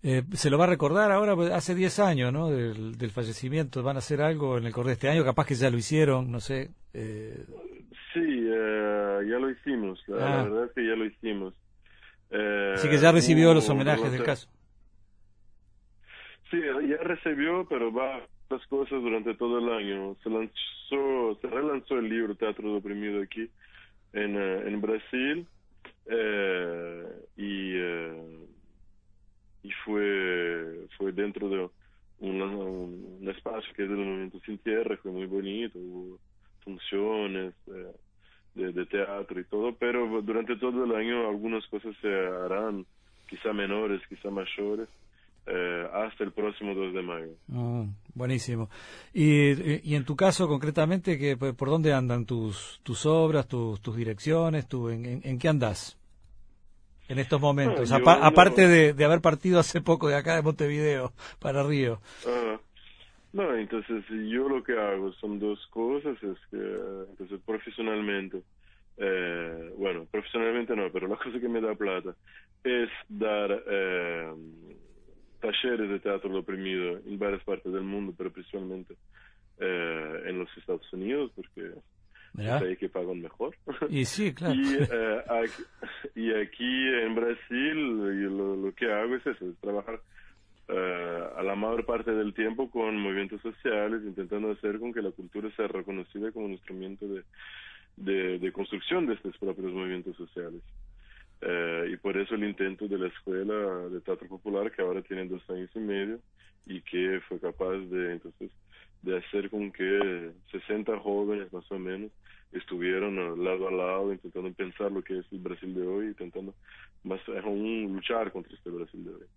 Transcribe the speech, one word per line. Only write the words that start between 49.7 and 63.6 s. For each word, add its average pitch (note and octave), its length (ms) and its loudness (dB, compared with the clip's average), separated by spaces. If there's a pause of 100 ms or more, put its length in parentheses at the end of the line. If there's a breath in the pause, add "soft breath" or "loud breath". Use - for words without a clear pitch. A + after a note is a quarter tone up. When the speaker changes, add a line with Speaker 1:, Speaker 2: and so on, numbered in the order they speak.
Speaker 1:
y D3 100 0
en C#3 100 0
tu C#3+ 120 -2
caso, F#3 320 4
concretamente, D#3 680 2
¿qué, C#3 180 2
por, C3 200 -2
por C3+ 120 0
dónde D#3 240 4
andan A#2+ 320 2
tus, A2 580 -4
tus - 240 -4
obras, D#3 400 6
tus, A2+ 340 -2
tus A2 160 -6
direcciones? D3+ 720 2
Tu, A#2+ 200 -2
en, A2+ 160 -4
en, B2 180 -4
en C3 160 -2
qué D#3+ 100 2
andás B2 520 0 (1080)
en C3 120 -2
estos C3+ 200 2
momentos? C#3 520 4
Speaker 2:
Ah, C3+ 60 8
yo B2+ 40 6
Speaker 1:
Apa-, E3 120 12
Speaker 2:
ando E3 120 8
Speaker 1:
aparte F3+ 400 12
de, D#3+ 280 12
de C#3+ 100 6
haber D#3+ 160 8
partido E3+ 400 6
hace E3 220 2
poco E3 260 4
de C#3+ 80 4
acá D3+ 180 2
de D#3+ 80 4
Montevideo D3 720 2 (260 loud breath)
para C#3 240 0
Río. C3+ 380 2 (260 loud breath)
Speaker 2:
Ah, A#2 320 0 (720 soft breath)
no, F#3+ 220 0
entonces A2 540 -2